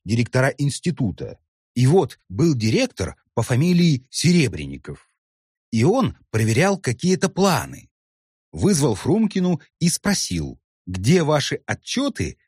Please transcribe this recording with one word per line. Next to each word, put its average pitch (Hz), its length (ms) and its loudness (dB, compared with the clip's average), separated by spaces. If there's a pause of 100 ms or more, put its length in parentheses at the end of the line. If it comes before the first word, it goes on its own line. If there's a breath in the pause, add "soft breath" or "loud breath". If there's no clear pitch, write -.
директора 123 520 0
института. - 800 -4 (340)
И 123 140 2
вот 160 320 2 (100)
был 143 240 0
директор 113 640 -2 (180)
по 117 100 -2
фамилии 165 680 2
Серебренников. 85 960 -2 (640)
И 113 120 2
он 202 340 2 (120)
проверял 113 480 0
какие-то 180 520 -2
планы. 160 600 -2 (640)
Вызвал 135 440 2
Фрумкину 185 680 0 (180 soft breath)
и 170 100 2
спросил, 85 720 -4 (240)
где 101 380 2
ваши 147 420 -2
отчёты 110 720 -6 (100)